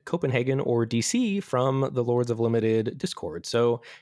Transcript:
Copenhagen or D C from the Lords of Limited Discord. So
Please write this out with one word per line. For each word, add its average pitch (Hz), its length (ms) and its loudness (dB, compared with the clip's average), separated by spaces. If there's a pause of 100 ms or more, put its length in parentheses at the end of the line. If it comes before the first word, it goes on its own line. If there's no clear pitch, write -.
Copenhagen 131 560 0
or 117 260 2
D 117 160 0
C 214 380 0
from 135 540 0
the 123 100 0
Lords 120 260 2
of 113 120 -2
Limited 113 560 2
Discord. - 480 -8
So 117 360 2 (200)